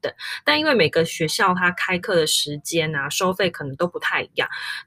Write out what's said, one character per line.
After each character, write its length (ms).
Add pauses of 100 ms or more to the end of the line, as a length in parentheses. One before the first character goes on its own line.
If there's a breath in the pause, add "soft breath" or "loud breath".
等。 100 (340 loud breath)
但 140
因 60
为 100
每 140
个 160
学 240
校 260
它 180
开 260
课 180
的 100
时 340
间 340
啊、 160
收 240
费 160
可 140
能 120
都 100
不 120
太 240
一 140
样， 120 (380 loud breath)